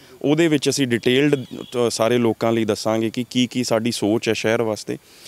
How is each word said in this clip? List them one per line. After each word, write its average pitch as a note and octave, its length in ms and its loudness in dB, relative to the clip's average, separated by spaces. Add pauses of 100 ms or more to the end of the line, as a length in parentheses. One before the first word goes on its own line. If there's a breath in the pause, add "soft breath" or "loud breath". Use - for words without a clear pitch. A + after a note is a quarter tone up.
(220 loud breath)
ਉਹਦੇ D#3 260 2
ਵਿੱਚ D3 220 0
ਅਸੀਂ C3+ 180 0
ਡਿਟੇਲਡ, B2+ 480 2
ਅ, - 300 -6 (240)
ਸਾਰੇ A2+ 280 2
ਲੋਕਾਂ A#2 340 2
ਲਈ A2+ 140 0
ਦੱਸਾਂਗੇ A2 440 0
ਕਿ A#2+ 200 -6
ਕੀ B2 180 0
ਕੀ B2+ 160 -4
ਸਾਡੀ A#2 280 0
ਸੋਚ A2 380 0
ਹੈ A2 40 4
ਸ਼ਹਿਰ A2+ 280 0
ਵਾਸਤੇ। A2+ 360 -6 (300 loud breath)